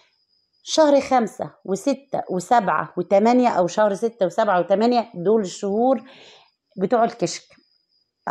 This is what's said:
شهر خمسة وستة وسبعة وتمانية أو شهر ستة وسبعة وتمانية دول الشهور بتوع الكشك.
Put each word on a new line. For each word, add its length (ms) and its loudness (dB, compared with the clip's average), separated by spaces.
شهر 380 4
خمسة 500 -2
وستة 640 -4
وسبعة 680 0
وتمانية 520 2
أو 180 0
شهر 260 0
ستة 320 -4
وسبعة 340 0
وتمانية 560 0
دول 260 0
الشهور 600 -2
بتوع 260 0
الكشك. 580 -6